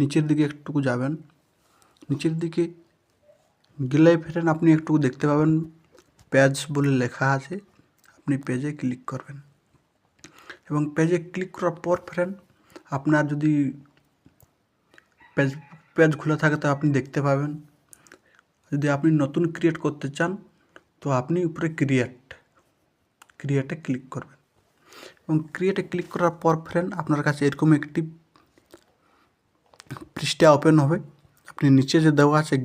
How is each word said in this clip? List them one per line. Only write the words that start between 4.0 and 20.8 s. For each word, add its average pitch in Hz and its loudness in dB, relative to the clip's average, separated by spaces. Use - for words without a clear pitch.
ফ্রেন্ড, 170 -4
আপনি 165 2
একটু 156 -4
দেখতে 127 -2
পাবেন 156 2
পেজ 139 4
বলে 143 0
লেখা 120 -4
আছে, 180 -10
আপনি 143 -4
পেজে 131 -4
ক্লিক 127 -6
করবেন 139 -14
এবং 151 -2
পেজে 165 2
ক্লিক 185 -8
করার 170 -4
পর 175 0
ফ্রেন্ড, 180 -4
আপনার 151 2
যদি 147 0
পেজ, 139 2
পেজ 160 6
খোলা 156 -2
থাকে 151 2
তো 151 0
আপনি 151 -2
দেখতে 131 -4
পাবেন। 143 0
যদি 147 -2
আপনি 151 2
নতুন 143 -2
ক্রিয়েট 160 0
করতে 147 -4
চান 170 -2